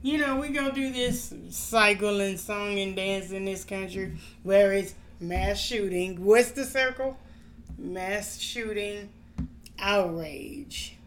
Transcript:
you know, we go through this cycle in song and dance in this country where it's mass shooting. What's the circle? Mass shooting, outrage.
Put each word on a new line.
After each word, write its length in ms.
you 160
know, 180
we 140
go 220
through 200
this 420
cycle 720
in 180
song 400
and 160
dance 380
in 120
this 200
country 520
where 280
it's 220
mass 400
shooting. 680
What's 280
the 120
circle? 540
Mass 640
shooting, 720
outrage. 1160